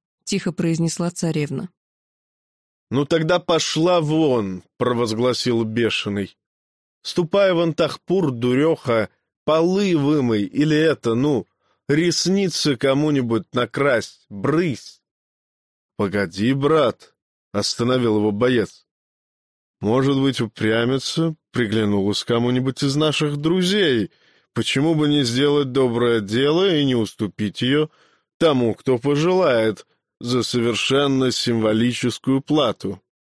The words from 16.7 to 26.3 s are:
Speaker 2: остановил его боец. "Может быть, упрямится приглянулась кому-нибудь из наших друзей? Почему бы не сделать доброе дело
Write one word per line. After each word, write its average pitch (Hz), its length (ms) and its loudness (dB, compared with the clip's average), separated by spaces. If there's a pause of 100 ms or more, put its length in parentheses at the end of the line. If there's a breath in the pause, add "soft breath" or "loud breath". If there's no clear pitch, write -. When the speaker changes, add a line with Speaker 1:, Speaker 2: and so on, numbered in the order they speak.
Speaker 2:
остановил 117 640 0
его 104 140 2
боец. 113 560 -2 (960)
"Может 131 380 2
быть, 135 220 0
упрямится 120 960 -2 (160)
приглянулась 104 720 0
кому-нибудь 123 580 0
из 139 140 -2
наших 147 420 -2
друзей? 165 720 0 (460 soft breath)
Почему 147 400 0
бы 151 120 2
не 147 140 2
сделать 135 520 0
доброе 120 480 2
дело 147 540 0